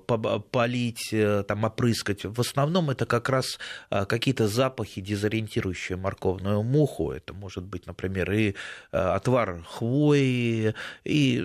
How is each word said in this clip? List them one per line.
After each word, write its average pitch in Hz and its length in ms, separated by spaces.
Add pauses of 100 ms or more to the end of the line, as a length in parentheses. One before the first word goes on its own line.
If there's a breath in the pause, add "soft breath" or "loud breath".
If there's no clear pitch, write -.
поба-, 110 320
полить, 120 760
э, 104 340
там, 104 160
опрыскать. 110 600
В 110 160
основном 151 480
это 123 160
как 117 240
раз, 131 300 (320 loud breath)
э, 101 140
какие-то 120 420
запахи, 110 540
дезориентирующие 101 960
морковную 95 640
муху. 127 480
Это - 240
может 98 280
быть, 92 240
например, 92 440
и, 104 240 (360 loud breath)
э, - 60
отвар 92 720
хвои, 143 540 (800 loud breath)
и 131 400